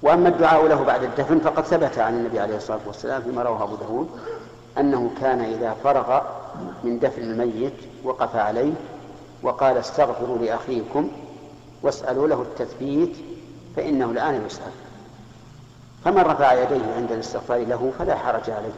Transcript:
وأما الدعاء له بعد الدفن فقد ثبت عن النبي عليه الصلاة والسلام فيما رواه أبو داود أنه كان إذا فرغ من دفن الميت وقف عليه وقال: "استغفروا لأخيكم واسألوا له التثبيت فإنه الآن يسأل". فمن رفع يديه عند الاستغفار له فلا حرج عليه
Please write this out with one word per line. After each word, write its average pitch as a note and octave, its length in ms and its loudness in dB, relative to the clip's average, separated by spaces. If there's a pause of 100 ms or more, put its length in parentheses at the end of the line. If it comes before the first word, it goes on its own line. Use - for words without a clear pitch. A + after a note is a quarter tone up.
وأما F3 280 6
الدعاء D#3+ 380 6
له C#3+ 160 6
بعد C3 200 4
الدفن C#3+ 360 2
فقد D#3 240 2
ثبت D#3+ 340 2
عن A2+ 160 2
النبي A#2 260 0
عليه G#2 180 -2
الصلاة A2 300 -4
والسلام B2 340 -6
فيما A#2+ 220 -4
رواه A2+ 200 0
أبو G#2 120 -4
داود A2 340 -4 (680)
أنه C3 340 2 (100)
كان B2+ 200 2
إذا A2+ 420 -2
فرغ C3+ 380 4 (640)
من A#2+ 160 -2
دفن B2+ 220 0
الميت A#2 520 -2 (300)
وقف B2 320 -2
عليه A2+ 380 0 (680)
وقال: B2+ 340 2
"استغفروا B2 600 0
لأخيكم A#2 760 -2 (720)
واسألوا C3+ 460 0
له C3+ 140 2
التثبيت C#3 760 -4 (600)
فإنه D3 300 0
الآن A#2 400 -2
يسأل". - 260 -12 (1300)
فمن F#3 160 4
رفع C#3+ 320 6
يديه B2+ 420 2
عند A#2+ 160 -2
الاستغفار A2+ 540 -2
له A#2+ 340 -2
فلا E3 160 0
حرج A2+ 340 -2
عليه G#2+ 280 -6